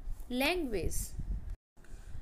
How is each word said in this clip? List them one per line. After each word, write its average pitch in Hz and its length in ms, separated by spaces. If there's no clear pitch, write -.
language। 254 720